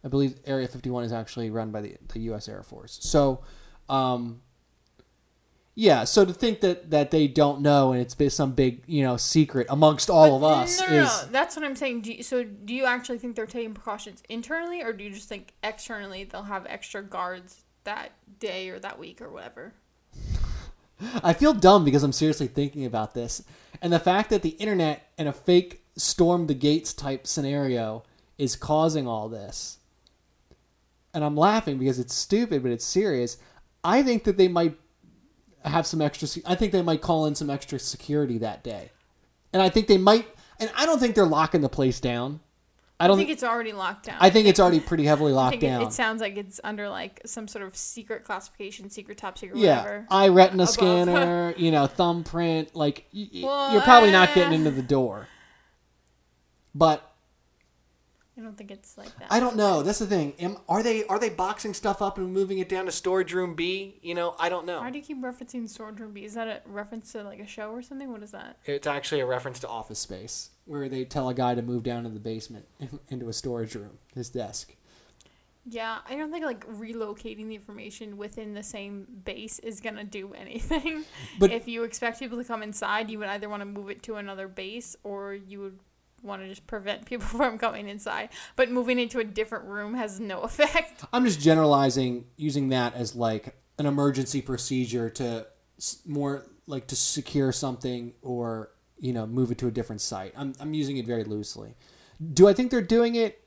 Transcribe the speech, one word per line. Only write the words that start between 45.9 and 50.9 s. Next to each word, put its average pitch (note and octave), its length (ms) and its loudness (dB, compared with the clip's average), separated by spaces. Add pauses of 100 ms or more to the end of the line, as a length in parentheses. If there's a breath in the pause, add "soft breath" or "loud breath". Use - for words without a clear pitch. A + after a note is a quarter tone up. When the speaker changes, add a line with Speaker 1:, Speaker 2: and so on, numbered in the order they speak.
Speaker 2:
sounds A3 280 -2
like G3 160 -4
it's G3+ 280 -12
under, G#3 240 -8
like, F#3+ 360 -10
some A3 240 -12
sort G3+ 160 -12
of F#3+ 120 -14
secret - 480 -10
classification, G3 640 -12
secret G3+ 260 -16
top F#3+ 220 -12
secret, G3 200 -10
Speaker 1:
Yeah, E3 240 6
Speaker 2:
whatever. G#2 280 -10
Speaker 1:
eye F#3+ 180 8
retina F#3 360 8
Speaker 2:
Above. F3 40 4
<laughs> - 60 2
Speaker 1:
scanner, F3 840 2